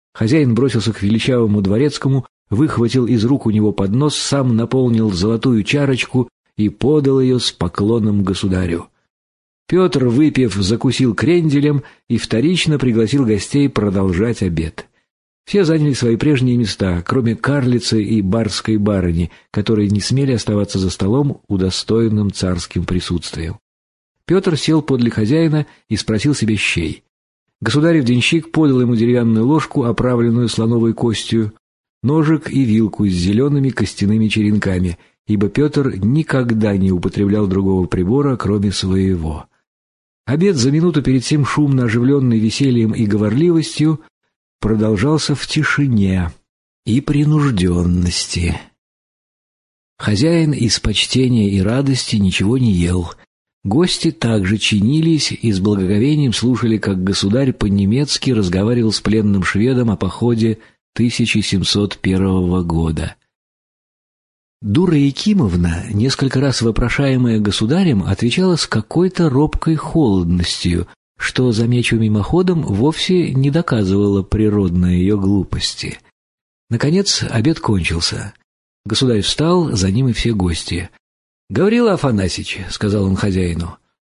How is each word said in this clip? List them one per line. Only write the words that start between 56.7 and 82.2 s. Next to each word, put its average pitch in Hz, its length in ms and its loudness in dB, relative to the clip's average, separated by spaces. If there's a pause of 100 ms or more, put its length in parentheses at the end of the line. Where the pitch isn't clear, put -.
как 98 240 -2
государь 101 500 0
по-немецки 107 800 0
разговаривал 107 600 0
с - 80 -6
пленным 101 440 2
шведом 120 460 0
о 95 60 0
походе 113 640 0 (360)
тысяча 113 480 0
семьсот 98 560 -2
первого 92 640 0
года. 80 540 -2 (1500)
Дура 151 340 2
Якимовна, 117 960 0
несколько 127 460 0
раз 131 240 -2
вопрошаемая 120 800 0
государем, 113 640 0
отвечала 123 500 0
с - 140 -4
какой-то 170 600 0
робкой 147 460 0
холодностью, 87 1120 0 (320)
что, - 320 -2
замечу 117 460 0
мимоходом, 135 640 0
вовсе 147 720 0
не 135 180 0
доказывало 101 720 0
природной 92 760 2
её 98 200 2
глупости. - 800 -2 (720)
Наконец 156 580 0
обед 120 300 0
кончился. 85 760 -4 (500)
Государь 110 380 0
встал, 165 500 0
за 95 180 0
ним 127 180 0
и 120 40 2
все 117 200 -2
гости. 87 580 -4 (600)
«Гаврила 208 440 2
Афанасьич», — 101 640 -2 (100)